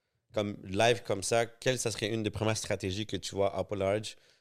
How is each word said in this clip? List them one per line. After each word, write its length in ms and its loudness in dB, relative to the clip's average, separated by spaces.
Comme 300 -2
live 400 4
comme 220 -2
ça, 200 2
quelle 360 0
ça 100 -2
serait 240 -2
une 80 0
des 80 0
premières 260 0
stratégies 500 -2
que 100 -4
tu 180 -8
vois 240 2
Apple 200 -2
Large 380 0